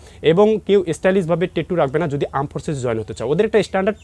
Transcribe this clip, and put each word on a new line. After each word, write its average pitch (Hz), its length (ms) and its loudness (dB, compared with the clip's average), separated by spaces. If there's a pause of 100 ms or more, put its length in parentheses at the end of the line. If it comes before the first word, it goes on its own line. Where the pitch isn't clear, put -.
(220)
এবং 208 440 4
কেউ 196 260 4
স্টাইলিশভাবে 180 540 0
টেট 170 220 -6
টু 180 60 -4
রাখবে 151 240 0
না 170 100 0
যদি 139 240 -4
আর্ম 139 140 -2
ফোর্সেস 143 360 -8
জয়েন 120 160 -2
হতে 110 160 -8
চাও। 117 140 -6
ওদের 175 180 2
একটা 214 160 2
স্ট্যান্ডার্ড 196 420 -2